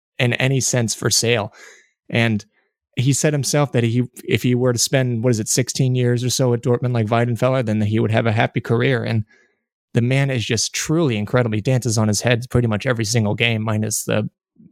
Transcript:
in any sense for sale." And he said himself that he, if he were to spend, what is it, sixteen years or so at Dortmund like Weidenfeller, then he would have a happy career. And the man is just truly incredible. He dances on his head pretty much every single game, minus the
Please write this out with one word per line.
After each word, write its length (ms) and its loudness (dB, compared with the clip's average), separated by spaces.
in 140 2
any 280 0
sense 320 -2
for 160 -2
sale." 420 0
And 360 0
he 160 2
said 200 0
himself 400 0
that 100 2
he, 200 0
if 200 -2
he 120 2
were 160 2
to 80 -2
spend, 440 0
what 80 2
is 80 0
it, 100 -6
sixteen 460 0
years 280 0
or 60 -2
so 240 0
at 80 -2
Dortmund 320 0
like 140 0
Weidenfeller, 580 0
then 160 0
he 180 0
would 120 0
have 160 2
a 40 2
happy 300 0
career. 420 0
And 220 -2
the 80 2
man 280 2
is 160 -2
just 280 -2
truly 440 0
incredible. 380 0
He 60 -2
dances 360 0
on 100 2
his 140 0
head 300 0
pretty 160 2
much 180 -2
every 200 0
single 300 0
game, 280 0
minus 400 -2
the 260 -2